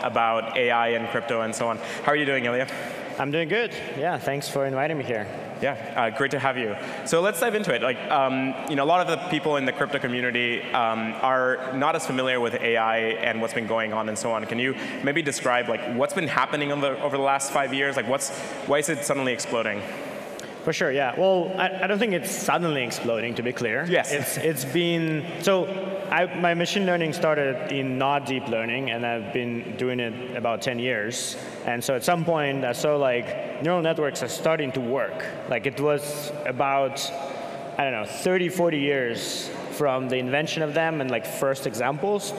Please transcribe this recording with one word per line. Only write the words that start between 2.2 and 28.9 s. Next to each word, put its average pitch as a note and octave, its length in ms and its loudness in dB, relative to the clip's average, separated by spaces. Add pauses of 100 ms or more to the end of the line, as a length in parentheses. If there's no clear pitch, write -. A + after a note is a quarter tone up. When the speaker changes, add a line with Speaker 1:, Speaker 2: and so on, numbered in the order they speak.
Speaker 1:
doing, C3+ 220 2
Ilya? B2 200 2 (540)
Speaker 2:
I'm C3+ 100 0
doing D#3+ 180 0
good. G#3+ 240 0 (240)
Yeah, D3+ 220 0
thanks C#3 300 -2
for C#3 180 0
inviting C#3 320 0
me C3 60 -4
here. A2 240 -2 (320)
Speaker 1:
Yeah, C#3 140 0 (200)
uh, A2+ 220 2
great C#3 140 0
to D3 80 0
have B2+ 180 2
you. A2 180 0 (300)
So E3 160 2
let's G3+ 180 2
dive A#3 160 2
into G#3 200 0
it. A2+ 80 0
Like, B2 160 0 (120)
um, C3 440 2 (160)
you D3+ 60 0
know, C#3 60 2
a C#3 40 2
lot F3 200 4
of - 20 -2
the D#3+ 200 -2
people D3+ 300 0
in C3+ 80 0
the B2+ 60 2
crypto C#3 260 -2
community, A#2+ 640 0 (100)
um, A2+ 480 2
are B2+ 560 2
not D3 180 2
as D#3+ 120 -2
familiar B2+ 340 2
with A#2 140 2
A A#2 240 2
I A2+ 200 4
and A2+ 440 0
what's A2+ 100 -2
been A#2 140 -2
going A2 260 0
on A2 160 0
and G#2+ 80 -4
so A#2 160 -2
on. G#2+ 140 -2
Can A2+ 120 -2
you B2+ 160 0 (300)
maybe C#3+ 160 2
describe, B2 480 2
like, A2+ 280 -2
what's C#3 180 2
been E3+ 140 0
happening C#3+ 440 2
over, C#3+ 240 0
over C#3 220 0
the C#3 40 2
last C#3 300 2
five C3+ 220 2
years? C#3 220 0
Like, A2+ 120 0
what's, C3+ 220 0 (360)
why C#3+ 120 4
is D3+ 100 0
it D#3 160 -2
suddenly C3+ 300 0
exploding? A2 480 -2 (840)
Speaker 2:
For E3 80 0
sure, D#3 180 0
yeah. C3 280 0
Well, F#3 400 4
I, F#3 260 0
I - 20 4
don't G3+ 120 2
think G3 160 2
it's D#3+ 160 -2
suddenly D3+ 520 2
exploding, A#2 520 -2
to A#2+ 80 -2
be B2 100 0
clear. B2 340 0
Speaker 1:
Yes. E3 260 2
Speaker 2:
It's, C#3+ 240 0
it's C#3+ 300 0
been, E3 600 2 (160)
so F#3 240 4 (440)
I, F3 280 2
my F3 140 4
machine F3 320 2
learning E3+ 300 2
started C#3+ 580 2
in C3+ 240 0
not C#3 300 2
deep B2+ 200 -2
learning, A#2 440 0